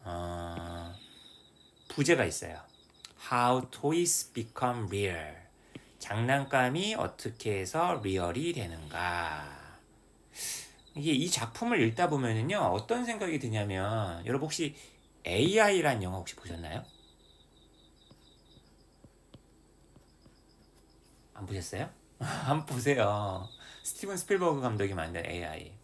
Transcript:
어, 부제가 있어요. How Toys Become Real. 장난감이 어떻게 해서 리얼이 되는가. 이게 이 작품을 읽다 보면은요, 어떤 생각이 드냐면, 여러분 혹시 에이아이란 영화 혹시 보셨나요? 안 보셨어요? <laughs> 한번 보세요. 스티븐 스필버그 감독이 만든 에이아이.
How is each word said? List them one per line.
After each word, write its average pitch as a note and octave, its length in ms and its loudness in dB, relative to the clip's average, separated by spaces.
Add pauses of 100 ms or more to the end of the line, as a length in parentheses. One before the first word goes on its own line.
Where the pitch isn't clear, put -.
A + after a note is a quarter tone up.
어, F2 920 -8 (920)
부제가 C#3+ 360 4
있어요. E2 340 -6 (720)
How B2 380 4
Toys E3+ 640 0
Become A#2 540 -2
Real. F2 480 -2 (640)
장난감이 C3+ 960 2
어떻게 - 640 -2
해서 D#3 440 0
리얼이 F#2+ 500 0
되는가. D#2+ 1200 -6 (1160)
이게 D3 160 0
이 D3 180 4
작품을 F3+ 520 0
읽다 A#2 280 4
보면은요, C3 480 2
어떤 C#3+ 480 2
생각이 G3+ 320 -2
드냐면, G2+ 880 -2
여러분 C3+ 200 0
혹시 D#3 300 -4 (480)
에이아이란 D#3+ 800 6
영화 F#2 160 -2
혹시 - 180 -8
보셨나요? E2 480 -8 (4000)
안 G#2 100 -10
보셨어요? G2 440 -4 (140)
<laughs> - 160 -20
한번 D3 460 0
보세요. G#2 840 2 (360)
스티븐 G3 340 -6
스필버그 F3+ 440 2
감독이 G#2 320 0
만든 E2+ 320 -4
에이아이. D#2+ 480 -6 (100)